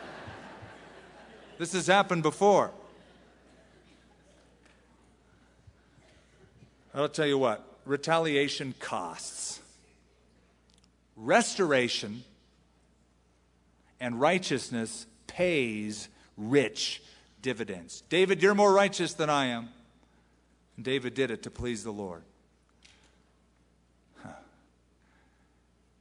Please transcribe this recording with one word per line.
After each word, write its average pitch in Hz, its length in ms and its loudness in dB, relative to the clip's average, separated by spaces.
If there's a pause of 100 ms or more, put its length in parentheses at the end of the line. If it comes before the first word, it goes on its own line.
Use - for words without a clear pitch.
(1600)
This 165 160 -6
has 170 140 -2
happened 185 360 4
before. 156 480 6 (4000)
I'll 143 160 0
tell 147 200 0
you 139 100 4
what, 120 480 -2
retaliation 143 920 0
costs. - 840 -10 (1500)
Restoration 127 1080 2 (1800)
and 120 200 -4
righteousness 135 840 0 (220)
pays 113 800 -2 (280)
rich 113 680 0 (400)
dividends. 104 680 -8
"David, 180 320 2
you're 202 140 6
more 202 180 6
righteous 190 400 2
than 156 160 -2
I 143 160 2
am." 117 240 -6 (1080)
And 120 60 -12
David 127 300 -2
did 127 160 0
it 110 140 -8
to 110 80 -12
please 120 320 -6
the 110 100 -10
Lord. 92 300 -10 (2000)
Huh. - 120 -16 (1700)